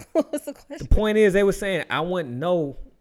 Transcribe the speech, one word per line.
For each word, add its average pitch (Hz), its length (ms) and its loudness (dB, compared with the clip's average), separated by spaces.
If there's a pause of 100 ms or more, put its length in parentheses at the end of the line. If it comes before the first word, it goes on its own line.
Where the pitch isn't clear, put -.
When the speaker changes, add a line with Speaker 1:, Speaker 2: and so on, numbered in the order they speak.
Speaker 1:
<laughs> - 100 -20
what 302 200 0
was 294 100 -8
the 285 120 -12
question? - 340 -16
Speaker 2:
The - 60 6
point 214 240 2
is, 208 140 6
they 202 100 4
were 196 100 2
saying, 190 380 -4
"I 135 100 -2
wouldn't 165 340 -4
know." 156 420 -2 (240)